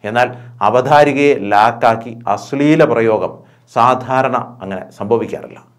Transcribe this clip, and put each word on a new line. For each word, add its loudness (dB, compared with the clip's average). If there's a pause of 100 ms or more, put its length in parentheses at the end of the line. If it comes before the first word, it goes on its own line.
എന്നാൽ 0 (320)
അവതാരികയെ 2
ലാക്കാക്കി 0 (100)
അശ്ലീല 0
പ്രയോഗം -2 (360)
സാധാരണ 0 (260)
അങ്ങനെ -12
സംഭവിക്കാറില്ല. -6 (160)